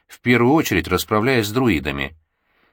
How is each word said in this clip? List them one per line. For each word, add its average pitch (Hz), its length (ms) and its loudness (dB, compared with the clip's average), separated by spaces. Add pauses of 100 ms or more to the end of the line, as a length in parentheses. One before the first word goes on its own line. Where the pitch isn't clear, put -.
в - 140 -20
первую 120 320 4
очередь 107 340 0
расправляясь 104 600 0
с 104 40 -8
друидами. 73 640 -2 (580)